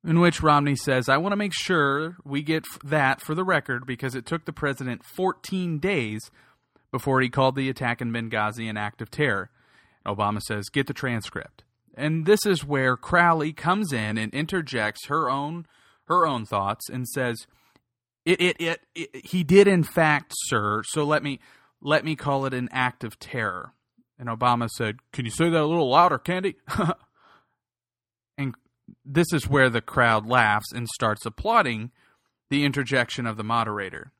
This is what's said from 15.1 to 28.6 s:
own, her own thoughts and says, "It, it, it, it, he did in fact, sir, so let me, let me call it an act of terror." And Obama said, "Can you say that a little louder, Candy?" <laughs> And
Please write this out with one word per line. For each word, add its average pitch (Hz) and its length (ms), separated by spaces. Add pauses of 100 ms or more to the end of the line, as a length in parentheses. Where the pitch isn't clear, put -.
own, 151 380 (380)
her 170 200
own 123 200
thoughts 101 440
and 127 180
says, 120 380 (800)
"It, 175 160
it, 180 180
it, 165 220 (140)
it, 156 320
he 180 160
did 190 240
in 180 160
fact, 151 500 (140)
sir, 107 360
so 156 200
let 147 200
me, 139 160 (420)
let 147 220
me 156 120
call 135 300
it 131 80
an 123 180
act 127 320
of 113 160
terror." 101 540 (440)
And 120 120
Obama 120 400
said, 110 300 (120)
"Can 127 140
you 110 60
say 165 180
that 165 120
a 147 40
little 156 240
louder, 156 280
Candy?" - 380 (120)
<laughs> - 100 (1600)
And 135 180 (500)